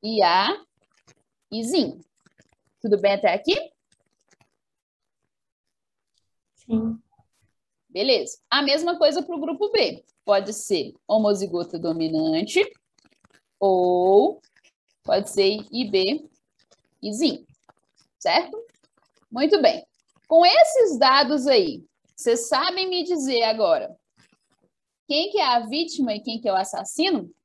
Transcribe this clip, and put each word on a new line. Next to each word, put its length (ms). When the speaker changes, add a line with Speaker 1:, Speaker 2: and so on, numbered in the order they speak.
Speaker 1:
I 200
A 380
izinho. 480
Tudo 180
bem 140
até 220
aqui? 200
Speaker 2:
Sim. 440
Speaker 1:
Beleza. 500
A 120
mesma 360
coisa 240
pro 180
grupo 300
B. 340
Pode 280
ser 420
homozigota 720
dominante 840
ou 800
pode 260
ser 400
I 180
B 400
izinho, 460
certo? 380
Muito 320
bem. 240
Com 180
esses 540
dados 480
aí, 380
vocês 320
sabem 400
me 160
dizer 400
agora 520
quem 240
que 80
é 60
a 160
vítima 540
e 60
quem 200
que 80
é 40
o 40
assassino? 720